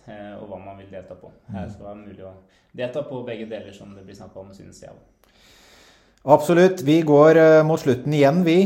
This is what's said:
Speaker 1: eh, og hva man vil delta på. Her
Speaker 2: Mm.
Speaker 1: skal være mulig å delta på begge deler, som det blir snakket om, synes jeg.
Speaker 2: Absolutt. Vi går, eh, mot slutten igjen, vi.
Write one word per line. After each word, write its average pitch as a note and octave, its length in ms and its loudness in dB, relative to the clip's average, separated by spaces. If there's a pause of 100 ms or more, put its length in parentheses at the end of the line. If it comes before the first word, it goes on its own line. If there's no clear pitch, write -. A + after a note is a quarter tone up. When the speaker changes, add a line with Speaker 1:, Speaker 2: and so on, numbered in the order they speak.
Speaker 1:
eh, G#2 300 -18
og G2+ 140 -18
hva F#2 120 -16
man G2 140 -20
vil G2 140 -20
delta F#2+ 240 -18
på. - 160 -20 (200)
Her G2+ 160 -12
Speaker 2:
Mm. - 60 -14
Speaker 1:
skal G2+ 140 -20
være G#2 200 -18
mulig F#2+ 140 -20
å F#2+ 120 -20 (440)
delta B2 260 -8
på B2 220 -14
begge A2 240 -14
deler, G2+ 240 -16
som G2+ 220 -20
det G2 100 -20
blir G2 100 -20
snakket F#2+ 220 -20
om, F#2+ 160 -20
synes F#2+ 280 -20
jeg. - 100 -20 (1400)
Speaker 2:
Absolutt. E3+ 560 4
Vi D#3 200 2
går, D3+ 340 4
eh, D#3 260 6
mot D#3 180 -2
slutten C3+ 340 -4
igjen, D3 300 2
vi. E3+ 220 2